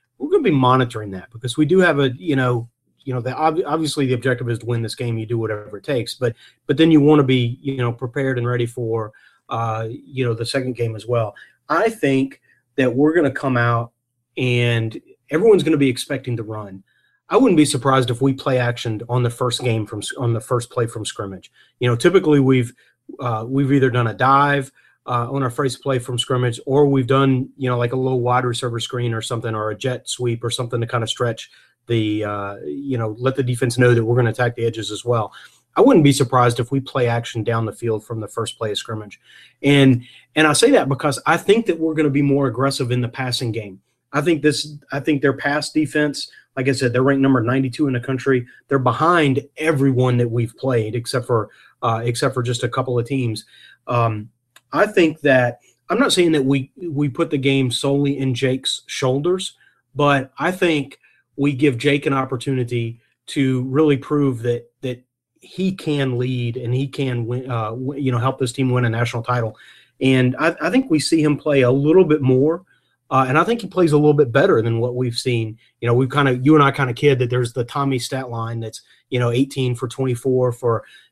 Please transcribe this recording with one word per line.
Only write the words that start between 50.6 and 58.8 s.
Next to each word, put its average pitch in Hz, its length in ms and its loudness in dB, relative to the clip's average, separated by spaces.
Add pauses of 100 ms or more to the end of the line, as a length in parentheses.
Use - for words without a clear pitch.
except 120 300 -4
for, 110 240 0 (320)
uh, 113 240 0
except 127 280 -2
for 123 100 -2
just 120 200 -4
a 117 60 -2
couple 127 280 -4
of 117 100 -2
teams. 120 360 -4 (440)
Um, 113 420 -2 (420)
I 170 140 2
think 165 360 0
that, 127 380 2 (300)
I'm 190 100 -2
not 262 140 2
saying 175 200 4
that 139 120 2
we, 139 320 0
we 147 320 -4
put 165 200 -2
the 151 80 -2
game 135 340 0
solely 143 460 0
in 131 180 -2
Jake's 131 500 -2